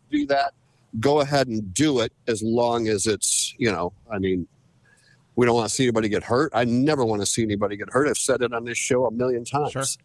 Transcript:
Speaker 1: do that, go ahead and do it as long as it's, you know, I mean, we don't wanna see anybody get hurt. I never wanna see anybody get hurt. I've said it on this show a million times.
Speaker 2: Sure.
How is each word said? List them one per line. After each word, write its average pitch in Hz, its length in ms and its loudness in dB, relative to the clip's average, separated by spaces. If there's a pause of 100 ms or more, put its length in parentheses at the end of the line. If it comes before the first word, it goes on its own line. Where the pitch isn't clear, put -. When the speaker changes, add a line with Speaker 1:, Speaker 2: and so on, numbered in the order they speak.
(120)
Speaker 1:
do 147 160 0
that, 139 260 0 (460)
go 143 220 4
ahead 139 260 2
and 107 260 -6
do 139 280 2
it 113 120 -4 (140)
as 107 160 -2
long 117 440 2
as 107 200 0
it's, - 500 -2
you 113 140 0
know, 87 220 -4 (180)
I 104 80 -4
mean, 92 280 -2 (880)
we 123 120 4
don't 117 80 4
wanna 113 140 0
see - 160 0
anybody 113 220 2
get 101 160 0
hurt. 135 300 0
I 120 120 2
never 131 380 2
wanna 107 220 0
see - 160 -2
anybody 104 360 -2
get 98 120 -10
hurt. 139 180 2
I've 113 100 0
said 123 260 0
it 120 100 -2
on 113 100 -4
this 120 140 -6
show 127 300 0
a 110 40 -2
million 120 320 -2
times. 139 280 -4
Speaker 2:
Sure. 131 140 -4 (200)